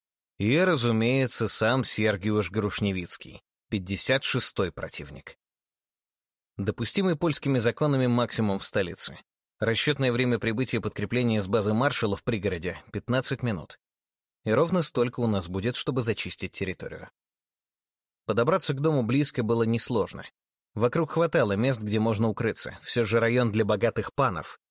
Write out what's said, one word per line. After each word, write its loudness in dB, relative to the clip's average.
И, 2
разумеется, 2
сам 2
Сергиуш 0
Грушневицкий, -4
пятьдесят -2
шестой 0
противник. -12
Допустимый 0
польскими 0
законами 2
максимум 2
в -4
столице. -4
Расчётное 0
время 2
прибытия -2
подкрепления 0
с -4
базы 0
маршала 0
в -12
пригороде — -2
пятнадцать -4
минут. -6
И 0
ровно 4
столько 0
у 2
нас 0
будет, -2
чтобы -2
зачистить -4
территорию. -8
Подобраться 2
к -4
дому 4
близко 2
было 2
несложно. 0
Вокруг 0
хватало 2
мест, 2
где -2
можно 2
укрыться. -4
Всё 0
же 2
район 2
для 4
богатых 0
панов. -2